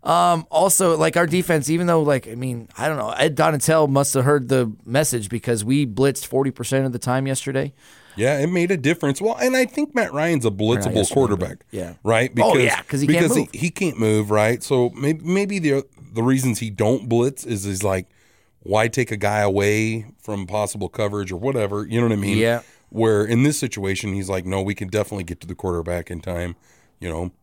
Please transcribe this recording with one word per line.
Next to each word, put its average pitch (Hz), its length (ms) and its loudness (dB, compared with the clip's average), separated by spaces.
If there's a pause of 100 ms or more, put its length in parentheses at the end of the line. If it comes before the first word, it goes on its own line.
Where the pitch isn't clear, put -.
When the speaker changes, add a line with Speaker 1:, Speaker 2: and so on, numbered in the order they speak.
Speaker 1:
Um, 170 480 2
also, 170 460 2
like, 156 180 2
our 170 100 4
defense, 165 440 0
even 170 180 0
though, 165 140 4
like, 143 260 0
I 113 80 -12
mean, 123 320 -8 (100)
I 131 120 -2
don't 156 80 -4
know, 110 140 -4
Ed 139 260 0
Donatel 156 520 2
must 139 260 2
have 131 100 2
heard 139 240 2
the 127 220 2 (140)
message 117 440 -2
because 117 340 -2
we 139 240 0
blitzed 127 380 -2
forty 135 260 0
percent 135 340 -2
of 131 60 -2
the 120 80 -6
time 127 260 -2
yesterday. 135 460 -4 (460)
Speaker 2:
Yeah, 131 220 2
it 147 80 0
made 175 240 0
a 190 60 0
difference. 143 440 0
Well, 220 200 0
and 254 160 2
I 254 80 4
think 294 280 -4
Matt 226 200 -2
Ryan's 151 320 0
a - 20 4
Speaker 1:
Or 107 40 2
not 95 80 -8
Speaker 2:
blitzable 110 360 2
Speaker 1:
yesterday, 104 180 2
Speaker 2:
quarterback. 104 440 2 (120)
Speaker 1:
but, - 80 -10
yeah. 87 240 -8
Speaker 2:
Right? 113 380 2
Speaker 1:
Oh, 190 140 4
Speaker 2:
Because, 131 100 4
Speaker 1:
yeah, - 200 2
'cause 139 180 -4
he 143 60 0
can't 170 160 4
Speaker 2:
because 226 140 4
Speaker 1:
move. - 140 0
Speaker 2:
he, - 60 -14
he 175 140 -2
can't 160 280 -4
move, 107 320 2
right? 110 320 2
So 123 280 2
maybe, 151 340 -2
maybe 196 340 0
the, 139 240 0 (300)
the 113 100 0
reasons 131 360 2
he 113 100 -6
don't 107 400 0
blitz 120 360 0
is 104 200 -4
he's 98 180 -4
like, 95 240 0 (540)
"Why 107 260 2
take 117 240 -2
a 110 60 -6
guy 104 220 0
away 104 680 2 (160)
from 101 260 -6
possible 101 400 -4
coverage 101 440 -4
or 92 40 -6
whatever?" 104 500 -4
You 113 140 -2
know 120 80 4
what 113 60 2
I 104 80 0
mean? 101 160 0
Speaker 1:
Yeah. 117 240 2 (280)
Speaker 2:
Where 107 360 2
in 117 180 2
this 147 160 2
situation, 98 540 -4
he's 95 160 -6
like, 92 160 -2
"No, 95 160 -2
we 98 140 -2
can 101 120 -10
definitely 98 380 -4
get 85 160 -10
to - 60 -18
the 90 80 -10
quarterback 87 540 -4
in 85 120 -10
time," 87 340 -6 (460)
you 90 80 -8
know 85 220 -6 (120)